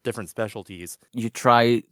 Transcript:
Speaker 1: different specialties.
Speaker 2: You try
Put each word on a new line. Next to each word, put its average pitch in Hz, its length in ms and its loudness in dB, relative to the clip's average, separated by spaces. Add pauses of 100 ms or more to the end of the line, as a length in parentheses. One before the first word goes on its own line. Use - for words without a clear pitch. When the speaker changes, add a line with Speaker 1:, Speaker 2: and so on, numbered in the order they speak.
Speaker 1:
different 113 260 -8
specialties. 98 680 -12 (160)
Speaker 2:
You 117 160 -8
try 120 640 4